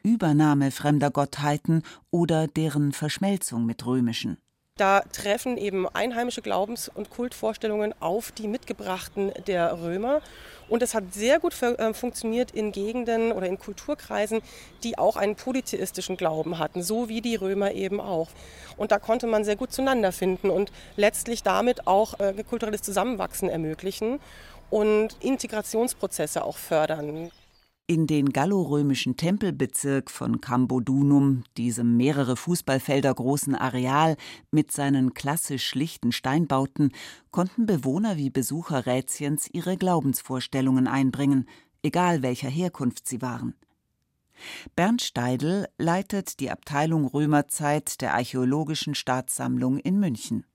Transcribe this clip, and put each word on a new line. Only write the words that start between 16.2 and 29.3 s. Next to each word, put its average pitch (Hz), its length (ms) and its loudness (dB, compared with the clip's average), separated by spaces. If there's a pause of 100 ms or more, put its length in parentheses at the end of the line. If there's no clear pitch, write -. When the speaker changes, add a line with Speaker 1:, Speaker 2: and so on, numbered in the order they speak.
Speaker 2:
hatten, 160 220 -4
so 220 280 -2
wie 226 100 -6
die 233 160 -2
Römer 196 380 0
eben 190 260 -4
auch. 170 300 -4 (480)
Und 208 160 0
da 202 60 6
konnte 233 280 0
man 214 160 2
sehr 208 140 0
gut 254 160 -6
zueinander 254 400 2
finden 185 360 0
und 190 220 0 (240)
letztlich 220 480 0
damit 208 420 2
auch, 202 360 2
äh, 196 280 -2
kulturelles 214 320 -4
Zusammenwachsen 196 680 -2
ermöglichen 190 720 -4 (480)
und 214 500 2
Integrationsprozesse 220 1300 -2
auch - 120 -6
fördern. 156 720 -2 (580)
Speaker 1:
In 165 160 4
den 143 240 4
gallorömischen 143 880 2
Tempelbezirk 143 920 0